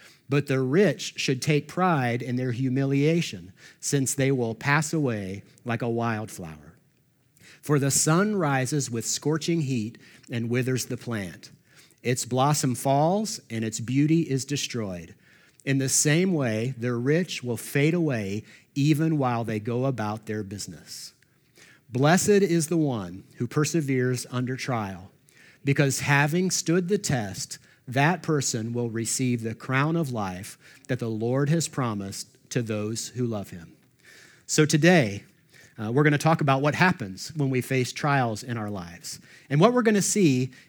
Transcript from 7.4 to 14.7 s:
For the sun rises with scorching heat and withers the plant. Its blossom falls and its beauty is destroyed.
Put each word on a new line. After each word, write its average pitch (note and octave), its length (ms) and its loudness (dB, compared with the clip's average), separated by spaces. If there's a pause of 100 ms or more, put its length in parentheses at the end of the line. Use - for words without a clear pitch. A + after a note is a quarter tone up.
For C#3+ 180 2
the C3+ 120 2
sun F#3+ 440 2
rises C#3 560 0
with A#2 140 -4
scorching D#3+ 560 -2
heat A#2+ 360 -4 (340)
and A#2 180 -4
withers B2 360 0
the B2 120 -6
plant. G2+ 520 -8 (540)
Its B2 200 -2
blossom B2+ 520 2
falls D#3+ 720 0
and A2+ 160 -4
its A2 140 -4
beauty C#3+ 420 2
is C3+ 240 -2
destroyed. G#2 680 -6 (480)